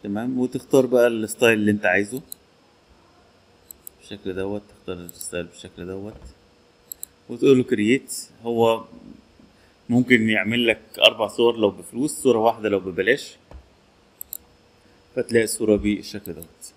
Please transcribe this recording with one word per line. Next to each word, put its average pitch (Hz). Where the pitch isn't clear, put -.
تمام، 113
وتختار 127
بقى 120
الستايل 113
اللي 104
انت 104
عايزه 104
بالشكل 98
دوت، 98
تختار -
الستايل 87
بالشكل 87
دوت 98
وتقول 131
له 127
create. 117
هو 113
ممكن 120
يعمل 110
لك 110
أربع 110
صور 117
لو 107
بفلوس، 113
صورة 117
واحدة 110
لو 98
ببلاش، 95
فتلاقي 117
الصورة 104
بالشكل 98
دوت. -